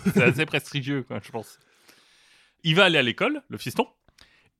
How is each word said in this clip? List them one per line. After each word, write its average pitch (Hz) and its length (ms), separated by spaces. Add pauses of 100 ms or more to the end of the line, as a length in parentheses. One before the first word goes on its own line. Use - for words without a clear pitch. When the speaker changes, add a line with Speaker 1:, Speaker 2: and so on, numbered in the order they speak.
Speaker 1:
<laughs> 190 100
Speaker 2:
c'est - 80
assez 123 240
prestigieux, 143 560
quoi, 120 180
je - 120
pense. - 260 (1040)
Il 160 140
va 196 80
aller 170 140
à 139 40
l'école, 214 460
le 113 100
fiston, - 300 (720)